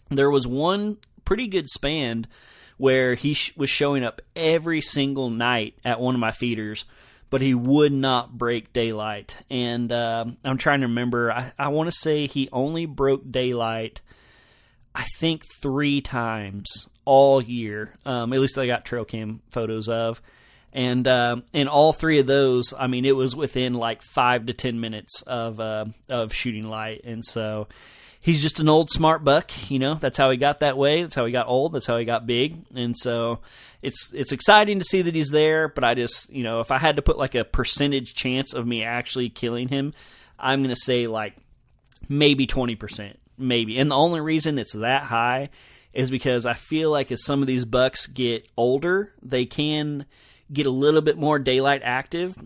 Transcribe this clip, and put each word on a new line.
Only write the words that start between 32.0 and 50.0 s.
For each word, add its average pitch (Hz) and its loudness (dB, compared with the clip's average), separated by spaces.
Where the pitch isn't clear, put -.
got 117 -2
big. 143 -2
And 120 -4
so 117 -2
it's, - -6
it's 139 -4
exciting 208 6
to 180 -4
see 190 2
that 170 -2
he's 151 0
there, 156 2
but 135 -4
I 120 4
just, 120 -4
you 135 -8
know, 113 -2
if 113 -4
I 135 2
had 151 2
to 143 -2
put, - 2
like, 135 -2
a 117 2
percentage 143 -2
chance 131 -4
of 123 -4
me 117 -2
actually 120 -4
killing 120 -6
him, 139 -2
I'm 135 0
gonna 127 0
say, 123 0
like, 110 -6
maybe 143 4
twenty 120 -2
percent, 101 -12
maybe. 117 0
And 147 4
the 135 2
only 165 2
reason 156 0
it's 110 -6
that 120 -2
high 123 -2
is 127 -2
because 123 0
I 120 -2
feel 156 -2
like 139 0
as 120 -4
some 139 0
of 135 0
these 127 0
bucks 127 0
get 120 -4
older, 165 0
they 127 -2
can 147 -4